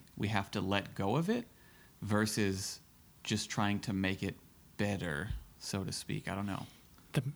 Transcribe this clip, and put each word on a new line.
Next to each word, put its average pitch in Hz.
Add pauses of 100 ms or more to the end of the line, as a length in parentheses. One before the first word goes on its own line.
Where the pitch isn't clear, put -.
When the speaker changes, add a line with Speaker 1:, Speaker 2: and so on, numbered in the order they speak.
(160)
Speaker 1:
we 104
have 101
to 104
let 95
go 98
of 170
it 233 (560)
versus 104 (440)
just -
trying 101
to -
make 95
it 98 (420)
better, 92 (300)
so 98
to 95
speak. -
I 95
don't 101
know. 98 (480)
Speaker 2:
The, 147 (120)